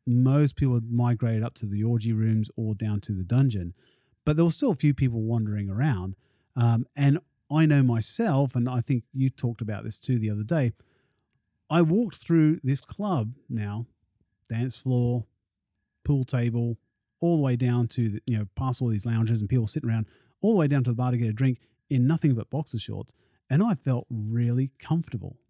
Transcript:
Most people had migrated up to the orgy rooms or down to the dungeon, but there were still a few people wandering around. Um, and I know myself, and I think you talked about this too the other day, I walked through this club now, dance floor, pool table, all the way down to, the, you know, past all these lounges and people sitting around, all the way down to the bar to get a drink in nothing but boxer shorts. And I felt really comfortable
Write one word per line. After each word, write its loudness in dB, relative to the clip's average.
Most 4
people 0
had -2
migrated 0
up -6
to -8
the -2
orgy 0
rooms 0
or -4
down -4
to -8
the -4
dungeon, 0
but 2
there 4
were 4
still -2
a 0
few 2
people 0
wandering -2
around. -2
Um, 2
and 4
I 4
know 4
myself, 0
and 0
I 0
think -2
you 0
talked -6
about -6
this -10
too -2
the -2
other -4
day, 0
I 2
walked 0
through 2
this 0
club -4
now, -6
dance -4
floor, 0
pool 2
table, -2
all 2
the 2
way 2
down 2
to, -2
the, -6
you 0
know, -4
past -4
all 0
these -2
lounges 0
and -2
people 2
sitting -4
around, 0
all 2
the 4
way 4
down 2
to 0
the -2
bar -2
to 0
get 0
a -2
drink 0
in 4
nothing 2
but -6
boxer -6
shorts. -10
And 4
I 2
felt -4
really -2
comfortable -6